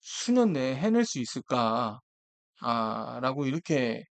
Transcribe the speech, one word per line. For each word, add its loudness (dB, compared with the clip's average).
수년 2
내에 0
해낼 2
수 -6
있을까? 0
아, -2
라고 0
이렇게 0